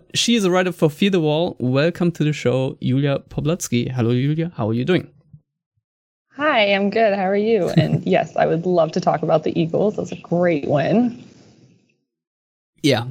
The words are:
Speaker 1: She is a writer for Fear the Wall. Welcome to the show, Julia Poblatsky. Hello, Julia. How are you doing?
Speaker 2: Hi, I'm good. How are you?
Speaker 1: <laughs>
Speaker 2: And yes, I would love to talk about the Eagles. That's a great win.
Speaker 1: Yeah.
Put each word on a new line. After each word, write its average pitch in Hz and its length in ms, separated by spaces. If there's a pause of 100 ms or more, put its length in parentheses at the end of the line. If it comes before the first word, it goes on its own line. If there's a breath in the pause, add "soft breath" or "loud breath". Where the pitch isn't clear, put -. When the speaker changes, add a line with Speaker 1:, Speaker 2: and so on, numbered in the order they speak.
(140)
Speaker 1:
She - 220
is 202 100
a 175 60
writer 180 200
for 170 160
Fear 190 220
the 185 100
Wall. 156 400
Welcome 156 520
to 165 120
the 151 80
show, 131 480
Julia 139 380 (120)
Poblatsky. 139 600
Hello, 120 200
Julia. 151 440
How 110 140
are 113 40
you 123 120
doing? 165 240 (1200)
Speaker 2:
Hi, 247 400
I'm 196 180
good. 220 240
How 190 120
are 202 80
you? 208 340
Speaker 1:
<laughs> - 80
Speaker 2:
And 156 280
yes, - 300
I 156 100
would 165 220
love 165 240
to 185 100
talk 165 220
about 160 200
the - 160
Eagles. 175 360
That's - 160
a 175 100
great 170 460
win. 156 560 (1600 loud breath)
Speaker 1:
Yeah. 127 280